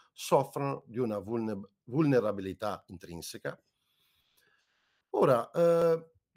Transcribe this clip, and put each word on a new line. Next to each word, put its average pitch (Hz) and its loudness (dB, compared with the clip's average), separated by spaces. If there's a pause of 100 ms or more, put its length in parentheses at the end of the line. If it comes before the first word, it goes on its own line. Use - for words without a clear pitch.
(140)
soffrono 139 -2
di 113 -8
una 107 -2
vulne-, 107 -6 (140)
vulnerabilità 104 0
intrinseca?" 90 -12 (1500)
Ora, 123 4
eh, 170 2 (260)